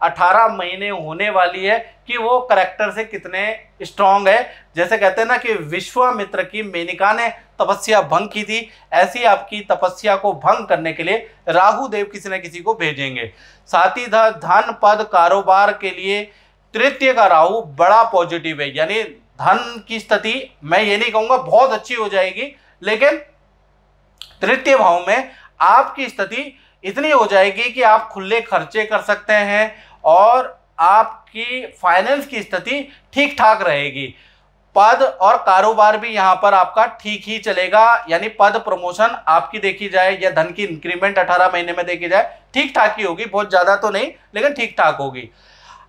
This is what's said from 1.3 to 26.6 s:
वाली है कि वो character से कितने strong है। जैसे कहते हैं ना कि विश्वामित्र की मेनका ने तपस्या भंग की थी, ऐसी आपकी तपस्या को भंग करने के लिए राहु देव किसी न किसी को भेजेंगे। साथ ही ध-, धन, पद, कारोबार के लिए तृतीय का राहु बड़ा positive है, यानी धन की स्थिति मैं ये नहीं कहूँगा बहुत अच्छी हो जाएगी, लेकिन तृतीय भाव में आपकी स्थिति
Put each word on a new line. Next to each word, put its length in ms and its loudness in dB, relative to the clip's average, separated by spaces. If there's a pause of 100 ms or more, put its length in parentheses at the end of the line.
वाली 340 0
है 140 0 (280)
कि 120 -6
वो 240 0
character 480 0
से 140 -8
कितने 560 -8 (220)
strong 460 2
है। 240 2 (240)
जैसे 220 0
कहते 220 2
हैं 80 0
ना 80 0
कि 180 -4
विश्वामित्र 880 -4
की 200 -8
मेनका 500 -2
ने 160 -2 (320)
तपस्या 420 0
भंग 260 -2
की 160 -10
थी, 260 -8 (220)
ऐसी 320 0
आपकी 380 0
तपस्या 540 -2
को 180 -2
भंग 320 -2
करने 260 -2
के 100 -10
लिए 260 -4 (200)
राहु 400 2
देव 160 -6
किसी 240 -14
न 120 -8
किसी 200 -16
को 140 -2
भेजेंगे। 560 -6 (380)
साथ 300 2
ही 80 -10
ध-, 300 2
धन, 460 0
पद, 300 2
कारोबार 640 4
के 160 -8
लिए 320 -6 (520)
तृतीय 380 0
का 140 4
राहु 340 4 (140)
बड़ा 300 4
positive 560 -2
है, 160 -6
यानी 260 -2 (360)
धन 500 -2
की 120 -8
स्थिति 640 -4
मैं 180 0
ये 140 0
नहीं 160 -2
कहूँगा 260 0
बहुत 340 2
अच्छी 220 -6
हो 140 -4
जाएगी, 460 -4 (280)
लेकिन 340 0 (1300)
तृतीय 340 2
भाव 320 2
में 220 0 (300)
आपकी 480 2
स्थिति 440 -8 (320)